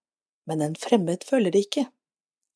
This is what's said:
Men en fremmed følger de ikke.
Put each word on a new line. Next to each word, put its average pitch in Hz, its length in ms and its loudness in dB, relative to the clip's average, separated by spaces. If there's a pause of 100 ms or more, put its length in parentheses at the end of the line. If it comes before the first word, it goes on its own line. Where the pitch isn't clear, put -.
(460)
Men 160 160 -2
en 156 160 -4
fremmed 175 480 0
følger 196 300 2
de 202 100 2
ikke. 277 220 -2 (680)